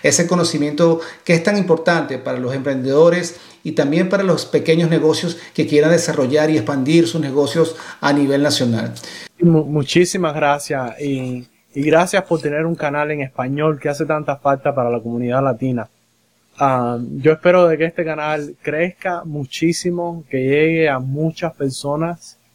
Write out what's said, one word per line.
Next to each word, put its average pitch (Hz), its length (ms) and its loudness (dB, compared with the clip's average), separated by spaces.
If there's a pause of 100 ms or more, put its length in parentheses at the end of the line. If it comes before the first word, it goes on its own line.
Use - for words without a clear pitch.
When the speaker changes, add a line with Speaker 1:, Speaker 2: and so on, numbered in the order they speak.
Speaker 1:
ese 160 240 2
conocimiento 165 720 2 (240)
que 180 100 2
es 165 100 2
tan 208 140 2
importante 160 600 0
para 127 220 -6
los 127 160 -4
emprendedores 143 840 2 (240)
y 156 100 -6
también 156 360 2
para 196 140 0
los 170 240 0
pequeños 160 420 2
negocios 156 480 0 (160)
que - 140 0
quieran 147 240 4
desarrollar 151 580 2
y 156 80 2
expandir 147 480 2
sus 165 160 -4
negocios 147 540 0 (260)
a 143 120 2
nivel 139 280 2
nacional. 120 540 0 (460)
Speaker 2:
Mu-, 165 240 4
muchísimas 156 680 0
gracias 143 680 -2
y, 127 460 -6 (280)
y 143 80 -2
gracias 170 400 2
por 165 180 -2
tener 151 240 -2
un 170 80 -2
canal 147 380 -2
en 147 100 -4
español 139 580 -2
que 147 100 -4
hace 143 160 -2
tanta 151 320 -4
falta 139 360 0
para 123 160 0
la 120 100 0
comunidad 120 440 -2
latina. 123 440 -2 (720)
Ah, 123 400 0 (200)
yo 147 160 4
espero 175 340 4
de 160 100 2
que 160 80 0
este 165 180 -4
canal 151 600 -4
crezca 170 600 -4
muchísimo, 170 1080 -4
que 135 80 -2
llegue 156 500 2
a 135 80 0
muchas 151 560 -4
personas 147 840 -6 (180)